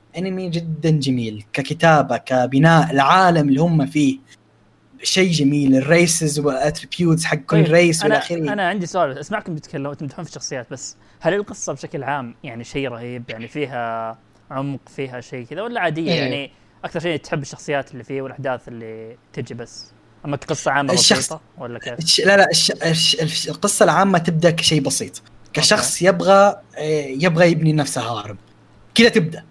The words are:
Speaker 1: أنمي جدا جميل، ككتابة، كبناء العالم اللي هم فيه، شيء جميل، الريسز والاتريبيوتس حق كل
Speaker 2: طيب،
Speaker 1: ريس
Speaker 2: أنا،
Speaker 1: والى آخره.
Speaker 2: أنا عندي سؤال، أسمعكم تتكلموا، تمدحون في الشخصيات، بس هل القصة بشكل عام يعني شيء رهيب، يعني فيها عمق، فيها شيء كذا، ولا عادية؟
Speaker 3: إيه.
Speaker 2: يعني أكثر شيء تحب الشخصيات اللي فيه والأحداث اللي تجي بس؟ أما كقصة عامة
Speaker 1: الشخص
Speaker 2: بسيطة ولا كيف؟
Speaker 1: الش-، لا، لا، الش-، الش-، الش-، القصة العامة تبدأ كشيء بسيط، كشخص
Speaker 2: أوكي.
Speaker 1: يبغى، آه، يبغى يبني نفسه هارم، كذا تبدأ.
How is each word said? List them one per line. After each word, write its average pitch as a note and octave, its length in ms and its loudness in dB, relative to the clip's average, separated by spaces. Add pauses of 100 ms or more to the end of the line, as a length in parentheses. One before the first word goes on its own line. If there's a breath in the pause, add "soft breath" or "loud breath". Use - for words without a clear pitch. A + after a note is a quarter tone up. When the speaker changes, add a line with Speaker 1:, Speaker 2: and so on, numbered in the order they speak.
(180)
Speaker 1:
أنمي F#3 320 -6
جدا D#3+ 400 -4
جميل، B2+ 640 -2
ككتابة، C#3+ 640 2
كبناء C3+ 760 2
العالم D3+ 580 4
اللي C#3 120 2
هم D#3+ 240 2
فيه، C3+ 320 0 (840 soft breath)
شيء F#3 280 2
جميل، C#3+ 440 2
الريسز D#3 640 2
والاتريبيوتس D3+ 840 0
حق D#3 120 0
كل D#3+ 260 2
Speaker 2:
طيب، D#3 100 4
Speaker 1:
ريس E3+ 300 4
Speaker 2:
أنا، A3 120 4
Speaker 1:
والى - 100 0
آخره. E3 280 -2
Speaker 2:
أنا F#3+ 160 0
عندي F#3+ 160 -2
سؤال، D#3 320 -2
أسمعكم F3 400 -8
تتكلموا، C#3+ 360 -10
تمدحون D#3 320 -12
في - 40 -16
الشخصيات، C3 420 -12
بس - 240 -14 (240 soft breath)
هل E3 140 0
القصة G3+ 400 -6
بشكل C#3+ 300 -10
عام B2+ 400 -6
يعني A#2+ 200 -12
شيء C3+ 260 -6
رهيب، A#2+ 400 -12
يعني A2+ 180 -12
فيها A#2 720 -6 (340)
عمق، C3+ 280 -8 (160)
فيها B2+ 260 -10
شيء B2 240 -14
كذا، D3+ 160 -10
ولا A#3 200 -6
عادية؟ D#3+ 300 -2
Speaker 3:
إيه. D#3+ 80 0
Speaker 2:
يعني C#3 320 -4 (320 soft breath)
أكثر E3+ 160 -8
شيء D#3 200 -2
تحب D3+ 220 -6
الشخصيات C#3+ 500 -8
اللي B2 120 -16
فيه C3+ 180 -8
والأحداث C3 460 -8
اللي A2+ 500 -16 (160)
تجي C3 200 -10
بس؟ A#2+ 320 -16 (400)
أما C#3+ 120 -4
كقصة D3 340 -4
عامة C#3 220 0
Speaker 1:
الشخص - 260 4
Speaker 2:
بسيطة D3+ 220 -8 (160)
ولا A#2+ 220 -12
كيف؟ A#2+ 200 -10
Speaker 1:
الش-، D#3+ 220 2
لا، G3 160 6
لا، F#3 120 6
الش-، E3+ 220 0
الش-، D#3+ 500 0
الش-، D#3+ 280 -4
القصة G3+ 340 0
العامة F3+ 340 4
تبدأ E3 340 2
كشيء D#3+ 300 0
بسيط، C3 400 -6 (320)
كشخص G#3+ 400 2
Speaker 2:
أوكي. E3+ 120 -2
Speaker 1:
يبغى، F3+ 280 4
آه، D#3 720 2
يبغى E3 460 4
يبني D#3+ 220 2
نفسه C#3+ 280 -2
هارم، G#2+ 360 -8 (580)
كذا A#3 140 8
تبدأ. E3 420 0